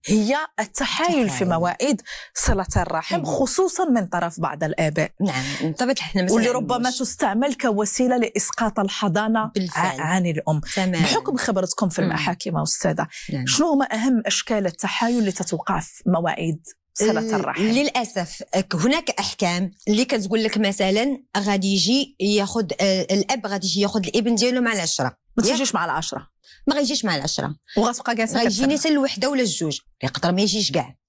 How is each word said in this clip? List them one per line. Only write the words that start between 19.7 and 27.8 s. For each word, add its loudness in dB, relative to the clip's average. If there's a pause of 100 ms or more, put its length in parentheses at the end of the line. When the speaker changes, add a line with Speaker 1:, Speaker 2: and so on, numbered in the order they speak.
Speaker 2:
اللي 4
كتقول 0
لك 0
مثلًا 2 (140)
غادي 0
يجي 0
ياخد، 0
آه، 2
الأب 0
غادي -4
يجي 0
ياخد 0
الابن 2
ديالو 2
مع 0
العشرة. -2 (200)
Speaker 1:
ما 2
Speaker 2:
ياك؟ 4
Speaker 1:
تيجيش 0
مع 0
العشرة. -6 (280)
Speaker 2:
ما 2
غيجيش 0
مع 0
العشرة. -4 (220)
Speaker 1:
وغتبقى 0